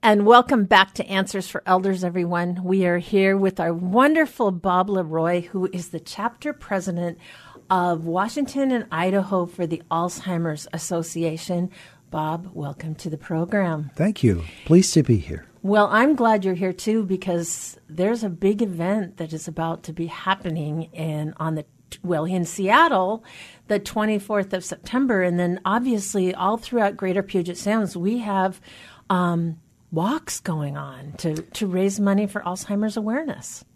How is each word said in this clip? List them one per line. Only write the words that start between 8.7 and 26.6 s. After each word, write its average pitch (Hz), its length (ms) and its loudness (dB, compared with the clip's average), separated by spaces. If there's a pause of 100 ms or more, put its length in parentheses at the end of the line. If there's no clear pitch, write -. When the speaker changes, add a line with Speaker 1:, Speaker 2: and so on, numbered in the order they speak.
Speaker 1:
and 240 200 -2
Idaho 185 540 0
for 175 220 -6
the 160 240 -4
Alzheimer's 170 840 -4
Association. 165 1000 -4 (400)
Bob, 160 440 -4
welcome 156 400 -8
to 156 160 -10
the 151 80 -8
program. 170 800 -2
Speaker 2:
Thank 196 260 0
you. 90 220 4 (200)
Pleased 180 300 6
to 156 80 6
be 113 160 4
here. 78 280 -8 (140)
Speaker 1:
Well, 208 320 4
I'm 254 220 6
glad 226 280 4
you're 185 120 0
here, 185 180 -2
too, 214 320 0
because 180 840 -4
there's 208 380 -2
a 196 60 -2
big 202 320 2
event 190 560 -2
that 160 160 -8
is 156 120 -8
about 165 360 -4
to 160 100 -12
be 165 140 -6
happening 160 800 -4 (100)
in, 156 420 -6
on 160 200 -4
the, 151 100 -8 (360)
well, 165 220 -2
in 180 220 -2
Seattle, 196 800 2 (420)
the 208 120 0
twenty-fourth 208 760 -2
of 185 100 -4
September. 240 580 0
And 175 160 2
then, 175 280 0
obviously, 202 680 0
all 190 240 0
throughout 220 400 0